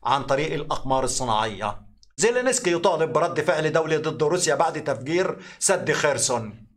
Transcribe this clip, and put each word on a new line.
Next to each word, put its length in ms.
عن 200
طريق 300
الأقمار 500
الصناعية. 760
زيلينسكي 560
يطالب 400
برد 280
فعل 300
دولي 260
ضد 260
روسيا 320
بعد 280
تفجير 540
سد 320
خيرسون. 840